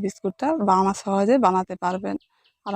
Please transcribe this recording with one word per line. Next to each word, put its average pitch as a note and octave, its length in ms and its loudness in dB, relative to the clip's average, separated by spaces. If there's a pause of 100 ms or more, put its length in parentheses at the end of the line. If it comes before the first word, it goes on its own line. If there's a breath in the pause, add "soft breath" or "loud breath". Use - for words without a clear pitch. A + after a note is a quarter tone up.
বিস্কুটটা G3 460 -6 (200)
বানা-, F#3+ 320 4
সহজে G3+ 360 0 (100)
বানাতে F#3 300 0
পারবেন। F#3+ 400 -6 (500)
আর G3+ 100 -6